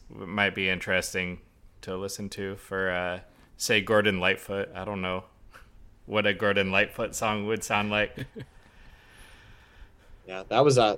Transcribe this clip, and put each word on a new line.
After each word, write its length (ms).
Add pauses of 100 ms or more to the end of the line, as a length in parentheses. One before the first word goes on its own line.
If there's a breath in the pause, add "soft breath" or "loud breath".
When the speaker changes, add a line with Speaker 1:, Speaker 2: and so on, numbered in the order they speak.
Speaker 1:
might 460
be 140
interesting 680 (420)
to 160
listen 320
to 280
for, 340
uh, 280 (380 soft breath)
say, 240
Gordon 400
Lightfoot. 520
I 120
don't 160
know 240 (800 soft breath)
what 200
a 80
Gordon 380
Lightfoot 440
song 320
would 160
sound 280
like. 400
<laughs> 60 (1900 soft breath)
Speaker 2:
Yeah, 220
that 140
was, 140
uh, 200